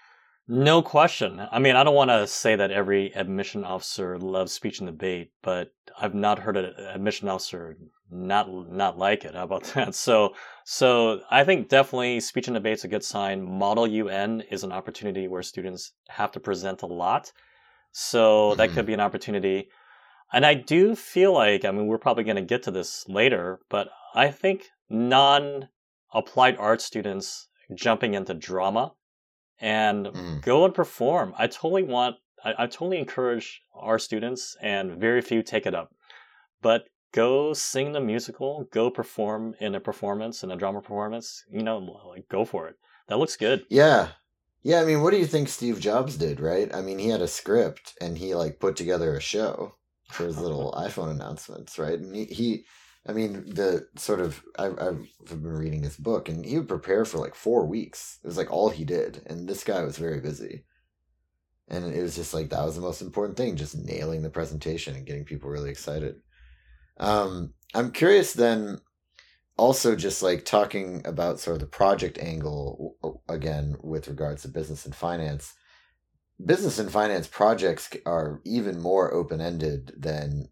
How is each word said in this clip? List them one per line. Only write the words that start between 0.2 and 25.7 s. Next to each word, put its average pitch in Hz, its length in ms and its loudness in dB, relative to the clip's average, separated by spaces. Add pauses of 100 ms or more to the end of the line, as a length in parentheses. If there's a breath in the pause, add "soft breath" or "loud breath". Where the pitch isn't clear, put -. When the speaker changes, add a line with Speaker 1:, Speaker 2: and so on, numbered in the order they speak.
Speaker 1:
No 143 360 6
question. 147 580 2 (100)
I 113 80 0
mean, 131 160 6
I 131 100 8
don't 147 100 6
wanna 123 320 6
say 110 300 2
that 98 140 2
every 98 440 2
admission 98 500 -4
officer 92 540 -6
loves 95 340 -2
speech - 260 -8
and 98 80 -8
debate, 87 460 -6 (100)
but 90 300 -4 (260)
I've 101 160 -4
not 104 260 2
heard 104 180 -4
an 92 200 -4
admission 98 500 -6
officer 85 500 -8 (320)
not, 95 380 -2 (220)
not 90 280 -2
like 101 260 0
it. 78 100 -14
How 90 100 -8
about 90 200 -4
<laughs> - 100 -12
that? 117 200 -2
So, 110 400 4 (300 loud breath)
so 117 560 4 (100)
I 135 140 8
think 165 260 4
definitely 123 500 4
speech - 260 -4
and 127 80 -2
debate's 110 300 -2
a - 40 -12
good 98 160 -4
sign. 98 380 -2
Model 101 440 2
U 107 240 0
N 104 400 -2
is 98 140 -6
an 92 80 -8
opportunity 95 560 -6
where 90 140 -6
students 92 500 -10 (160)
have 104 240 -4
to 98 80 -12
present 95 420 -4
a - 40 -8
lot. 87 460 -2 (600 soft breath)
So 107 640 6
that 110 120 6
could 85 120 -2
Speaker 2:
Mm-hmm. 104 60 -2
Speaker 1:
be 110 80 0
an 104 60 0
opportunity. 98 680 0 (640 soft breath)
And 127 140 4
I 147 100 8
do 170 420 4
feel 190 360 4
like, 104 320 6
I 104 60 2
mean, 104 160 0
we're 110 100 2
probably 117 280 2
gonna 101 180 0
get 117 220 -2
to - 60 -4
this - 380 -6
later, 95 520 2 (100)
but 101 180 -2 (260)
I 127 160 6
think 190 380 -2 (220)
non-applied 131 1700 2